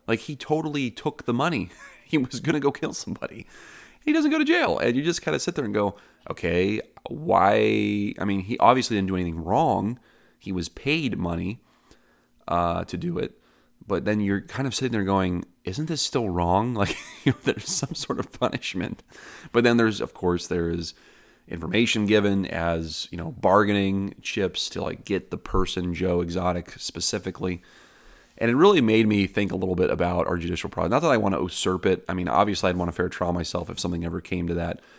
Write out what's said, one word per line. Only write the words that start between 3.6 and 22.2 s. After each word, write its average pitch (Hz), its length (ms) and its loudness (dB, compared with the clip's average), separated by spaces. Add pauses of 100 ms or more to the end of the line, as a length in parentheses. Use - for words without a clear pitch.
He 302 120 2
doesn't 302 160 4
go 311 80 2
to 302 80 2
jail. 302 320 2
And - 180 2
you 143 60 2
just 165 180 -2
kinda 151 180 -2
sit - 180 -4
there 135 100 -2
and 104 80 -4
go, 101 220 0 (340)
"Okay, 92 500 0 (300)
why?" 104 1080 2
I 95 60 -4
mean, 98 160 0
he 101 160 -6
obviously 120 400 4
didn't 98 120 0
do 95 80 -2
anything 85 280 -2
wrong. 110 560 0 (380)
He - 120 -10
was 90 200 -4
paid 143 480 -2
money, 87 420 -4 (840)
uh, 87 380 0
to 90 120 -8
do 170 220 -4
it. - 200 -6 (480)
But 95 200 -2
then 107 140 2
you're 98 200 0
kind - 260 -6
of 123 80 -4
sitting 127 180 -2
there 104 120 0
going, 92 400 0 (200)
"Isn't 92 200 -4
this 156 160 -4
still 117 300 -2
wrong?" 90 440 2
<laughs> 101 80 0
Like, 87 140 0 (300)
you 135 60 6
know, - 120 -6
there's - 260 -2
some - 240 -4
sort - 240 -6
of - 140 -8
punishment. - 720 -4 (500)
But 120 120 6
then 120 120 6
there's, 110 240 4
of - 140 -6
course, 87 320 0
there 85 240 -2
is 85 240 -6 (520)
information 101 600 0
given 101 400 4